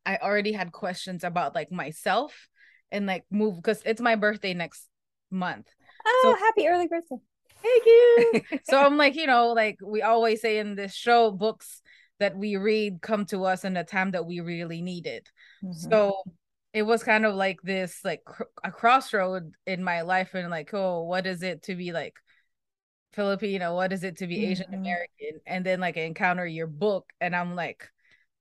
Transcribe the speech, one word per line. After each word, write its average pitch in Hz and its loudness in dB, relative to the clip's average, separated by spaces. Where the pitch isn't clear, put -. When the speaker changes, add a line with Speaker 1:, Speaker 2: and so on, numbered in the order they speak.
Speaker 1:
I 190 -2
already 202 -2
had 190 -6
questions 185 -10
about, 170 -4
like, 160 -6
myself 185 -4
and, 202 -4
like, 190 -4
move, 208 0
'cause 214 -2
it's 226 -2
my 233 2
birthday 208 -2
next - -10
month. 175 -6
Speaker 2:
Oh, 508 6
Speaker 1:
So 392 -2
Speaker 2:
happy 427 4
early 349 2
birthday. 339 -6
Speaker 1:
Thank 466 4
you. 466 10
Speaker 2:
<laughs> - -6
Speaker 1:
So 269 4
I'm 285 6
like, 285 4
you 320 -2
know, 240 4
like 214 0
we 214 -4
always 226 2
say 214 0
in 208 -6
this 196 -10
show, 233 4
books 202 -6
that 196 -2
we 202 -4
read 208 0
come 208 -2
to 190 -4
us 185 -2
in 185 -4
a 175 -4
time 190 -2
that 170 -4
we 175 -8
really 170 -8
need 175 -10
it. 117 -12
Speaker 2:
Mm-hmm. 180 -10
Speaker 1:
So 202 4
it 214 -2
was 226 2
kind 220 2
of 202 0
like 190 -2
this, 185 -6
like, 175 -6
cr-, - -14
a 185 -8
crossroad 185 0
in 185 -6
my 175 -2
life, 185 -2
and 175 -6
like, 160 -8
oh, 180 -2
what 180 -2
is 185 -6
it 175 -8
to 180 -8
be, 175 -8
like, 147 -8
Filipino? 196 -4
What 185 -2
is 185 -4
it 185 -8
to 185 -8
be 180 -4
Asian 190 -4
Speaker 2:
Mm-hmm. 190 -10
Speaker 1:
American? 175 -8
And 185 -6
then, 185 0
like, 175 -4
I 165 -6
encounter 180 -2
your 165 -8
book, 180 -4
and 175 -4
I'm 175 -4
like, 165 -10